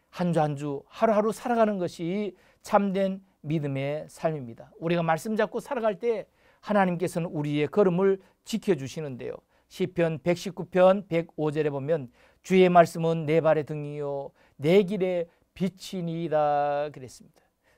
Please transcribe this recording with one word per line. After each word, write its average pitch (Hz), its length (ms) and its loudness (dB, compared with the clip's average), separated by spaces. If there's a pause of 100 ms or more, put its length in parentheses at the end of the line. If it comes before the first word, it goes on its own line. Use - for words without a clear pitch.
(100)
한 180 220 -2
주 165 80 2
한 151 160 0
주 143 300 -6
하루하루 214 460 0
살아가는 220 460 0
것이 180 560 -4 (280)
참된 196 600 0 (200)
믿음의 147 640 -4
삶입니다. 143 720 -6
우리가 170 240 0
말씀 165 340 0
잡고 214 240 0
살아갈 220 380 -2
때 226 280 -2 (340)
하나님께서는 180 680 0
우리의 147 400 -2
걸음을 190 500 4 (260)
지켜주시는데요. 135 880 -4 (360)
시편 170 540 -2
백십구 175 440 -4
편 185 420 4
백오 165 420 -4
절에 147 200 0
보면 139 400 -4 (320)
"주의 185 260 6
말씀은 165 580 4
내 160 140 4
발의 151 240 2
등이요 147 640 -8 (260)
내 170 260 4
길의 180 460 -2 (260)
빛이니이다." 151 1400 -2
그랬습니다. - 500 -20 (360)